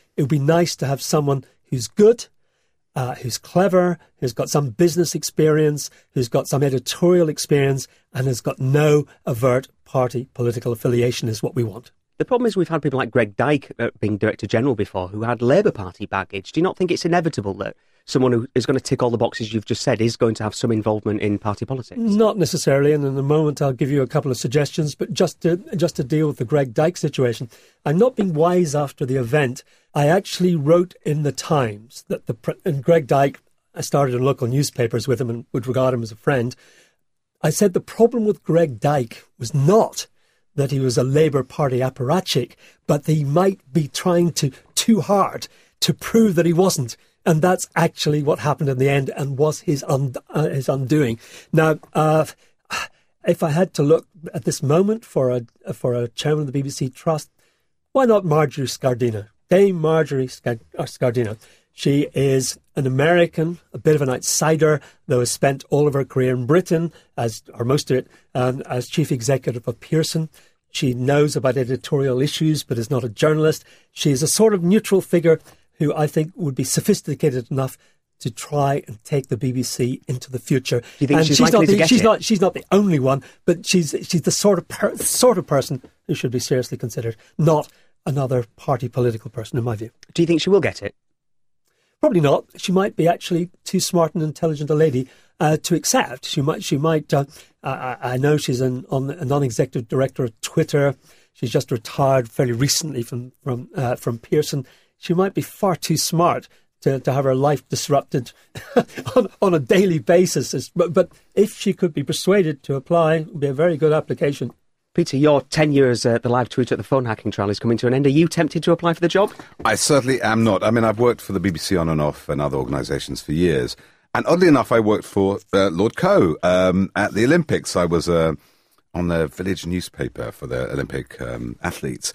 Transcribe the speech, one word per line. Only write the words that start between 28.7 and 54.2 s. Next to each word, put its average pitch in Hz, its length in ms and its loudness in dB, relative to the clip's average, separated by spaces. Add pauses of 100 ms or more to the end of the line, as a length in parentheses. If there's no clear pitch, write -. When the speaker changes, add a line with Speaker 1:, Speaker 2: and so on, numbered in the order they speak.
Speaker 1:
after 147 320 -4
the 131 120 -2
event. 127 460 -2 (300)
I 143 140 2
actually 180 480 2
wrote 170 400 2 (100)
in 151 160 -2
the 147 100 0
Times 113 760 -4
that - 180 -8
the 135 80 -6
pre-, - 220 -8 (100)
and 139 180 -2
Greg 165 220 4
Dyke, 139 380 0 (320)
I 160 60 -10
started 139 340 0
in 123 80 0
local 131 240 0
newspapers 123 600 -2
with 127 140 0
him 120 80 -4
and 117 220 -8
would 123 160 -6
regard 127 260 0
him 117 80 -2
as 110 100 -8
a 110 40 -18
friend. 127 400 -2 (880)
I 156 40 2
said 185 240 2
the 151 80 -2
problem 233 420 0
with 208 200 -2
Greg 160 360 0
Dyke 143 460 -2 (120)
was 113 160 -10
not 156 540 2 (480)
that 139 160 -2
he 135 80 -2
was 127 180 0
a 131 60 2
Labour 143 400 2
Party 131 360 -2
apparatchik, 131 760 -2 (340)
but 147 160 0
that 156 80 0
he 156 140 0
might 180 340 2 (140)
be 156 160 0
trying 175 440 0
to, 135 180 -2 (240)
too 220 260 2
hard 190 480 -2 (320)
to - 120 0
prove 220 420 2
that 165 100 2
he 170 80 2
wasn't. 156 420 0 (300)
And 156 160 2
that's 180 340 0
actually 156 480 0
what 151 160 0
happened 139 300 -2
in 131 80 -2
the 135 100 2
end 139 220 0
and 139 280 -6
was 151 240 0
his 147 280 -2
un-, 135 240 -2 (160)
uh, 196 140 -2
his 147 260 -4
undoing. 135 500 0 (320)
Now, 156 280 2 (120)
uh, 156 340 2 (1040)
if 170 160 0
I 165 60 0
had 180 240 0
to 151 100 0
look 156 240 2 (260)